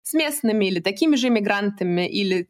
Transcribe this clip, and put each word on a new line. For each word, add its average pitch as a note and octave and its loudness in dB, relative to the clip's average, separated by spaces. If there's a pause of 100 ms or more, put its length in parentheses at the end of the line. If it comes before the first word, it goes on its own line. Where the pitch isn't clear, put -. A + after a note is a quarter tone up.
с - -10
местными D4 0
или F#3 0
такими A#3+ 2
же B3+ 2
иммигрантами, G3+ 0
или F#3 -2